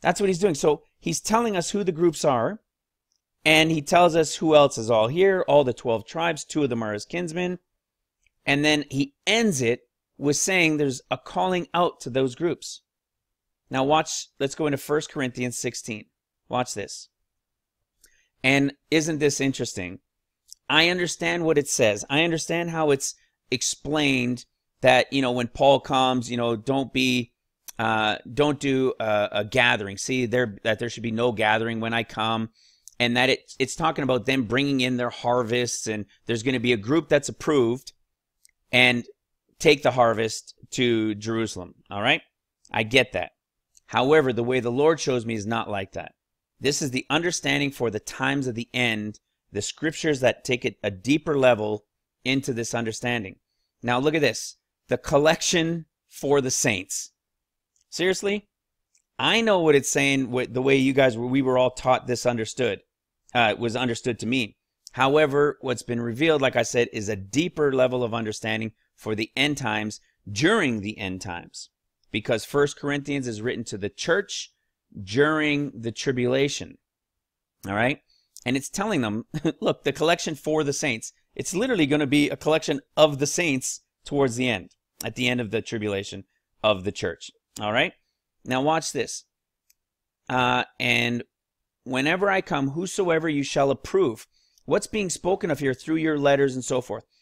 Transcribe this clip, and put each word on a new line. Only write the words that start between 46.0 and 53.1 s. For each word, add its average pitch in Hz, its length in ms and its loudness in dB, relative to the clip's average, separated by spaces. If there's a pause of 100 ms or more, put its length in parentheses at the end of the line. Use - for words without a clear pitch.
This 143 220 -2
is 139 100 -4
the 127 180 -4
understanding 143 640 -2
for 123 180 -4
the 104 100 -6
times 135 480 -4
of 120 80 -6
the 117 180 -8
end, 110 460 -2 (320)
the 101 100 -4
scriptures 151 600 -2
that 120 240 2
take 123 180 -2
it 117 200 -4
a 104 80 -2
deeper 143 460 0
level 107 480 2 (380)
into 135 300 0
this 113 200 -4
understanding. 117 640 -4 (440)